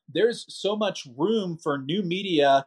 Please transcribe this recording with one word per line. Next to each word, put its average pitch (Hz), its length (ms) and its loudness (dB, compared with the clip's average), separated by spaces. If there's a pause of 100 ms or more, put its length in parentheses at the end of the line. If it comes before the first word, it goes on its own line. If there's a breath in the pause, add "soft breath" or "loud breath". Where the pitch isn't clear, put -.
(120)
there's 196 360 2
so 196 260 -4
much 208 320 -4 (100)
room 180 400 -2
for 143 220 -4
new 147 240 -2
media 165 640 2